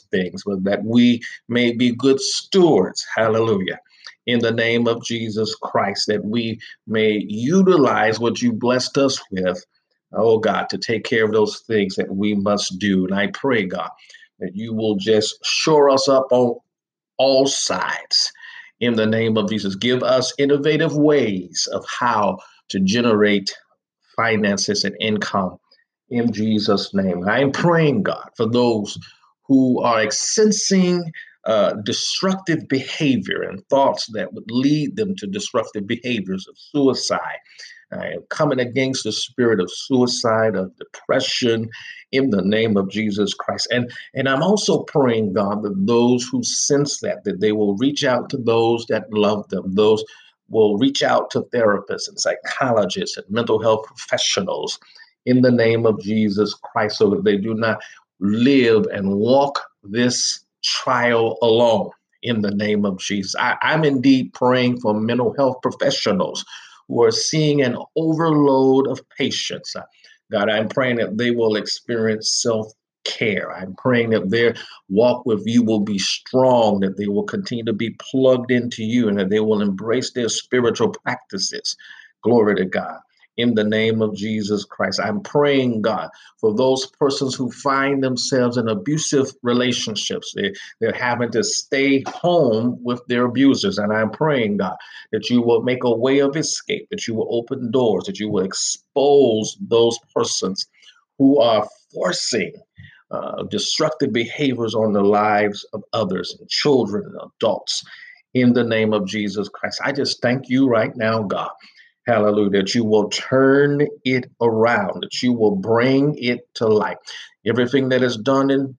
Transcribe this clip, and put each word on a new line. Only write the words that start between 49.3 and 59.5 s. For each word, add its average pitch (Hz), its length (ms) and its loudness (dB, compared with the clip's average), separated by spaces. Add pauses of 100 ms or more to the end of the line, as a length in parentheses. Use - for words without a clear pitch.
them, 92 260 -6
those 107 300 4 (440)
will 104 300 2
reach 135 240 2
out 123 280 0
to 127 100 -2 (140)
therapists 104 540 0
and - 120 -12
psychologists 98 960 -2
and - 140 -16
mental 110 300 0
health 110 260 2
professionals - 920 -4 (480)
in 127 160 4
the 127 100 6
name 113 340 2
of 107 140 2
Jesus 104 540 0
Christ, - 440 -4
so 101 120 4
that 95 140 0
they 101 120 2
do 110 180 -4
not 110 260 -2 (400)
live 113 640 4
and 98 300 -2
walk 135 460 2 (220)